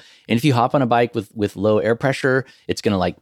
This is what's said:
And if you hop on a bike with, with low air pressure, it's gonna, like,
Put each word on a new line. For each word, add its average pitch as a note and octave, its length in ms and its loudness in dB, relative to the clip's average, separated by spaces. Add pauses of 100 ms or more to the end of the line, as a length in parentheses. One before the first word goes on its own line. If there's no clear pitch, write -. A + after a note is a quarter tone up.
(280)
And A2+ 100 0
if A#2+ 80 -2
you C#3+ 80 2
hop A#2+ 200 0
on D3 80 2
a B2+ 60 0
bike A#2+ 260 0
with, G#2+ 220 -6
with G#2 200 -4
low G#2+ 220 2
air A2 180 0
pressure, C3 500 -2 (220)
it's - 140 -4
gonna, G#2 160 0
like, F2+ 240 -2